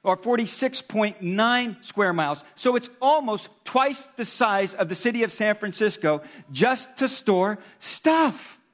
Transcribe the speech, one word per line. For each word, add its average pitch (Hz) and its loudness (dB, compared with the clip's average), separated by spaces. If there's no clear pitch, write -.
or 185 2
forty-six 233 -2
point 208 -2
nine 226 0
square 196 0
miles. 151 -2
So 247 2
it's 240 -2
almost 262 2
twice 269 0
the 240 -4
size 196 0
of 175 -2
the 185 -4
city 233 -2
of 202 -2
San 214 0
Francisco 190 -2
just 233 0
to 262 0
store 208 0
stuff. - 0